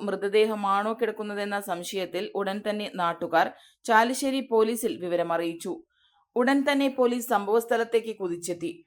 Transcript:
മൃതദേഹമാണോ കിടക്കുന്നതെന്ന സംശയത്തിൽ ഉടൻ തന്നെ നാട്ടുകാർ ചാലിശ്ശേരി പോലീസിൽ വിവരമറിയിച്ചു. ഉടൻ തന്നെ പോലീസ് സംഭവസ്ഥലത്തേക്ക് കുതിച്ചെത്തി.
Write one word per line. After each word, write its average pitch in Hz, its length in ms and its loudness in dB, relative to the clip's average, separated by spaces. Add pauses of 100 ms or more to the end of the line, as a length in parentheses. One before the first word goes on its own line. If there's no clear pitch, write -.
മൃതദേഹമാണോ 202 1000 2
കിടക്കുന്നതെന്ന 208 600 -4
സംശയത്തിൽ 180 640 -6 (100)
ഉടൻ 196 320 -2
തന്നെ 208 280 -2
നാട്ടുകാർ 170 540 2 (360)
ചാലിശ്ശേരി 254 560 2 (120)
പോലീസിൽ 226 420 2 (100)
വിവരമറിയിച്ചു. 170 680 -2 (640)
ഉടൻ 254 300 4
തന്നെ 277 300 2
പോലീസ് 247 320 2
സംഭവസ്ഥലത്തേക്ക് 226 880 0
കുതിച്ചെത്തി. 170 540 -6 (160)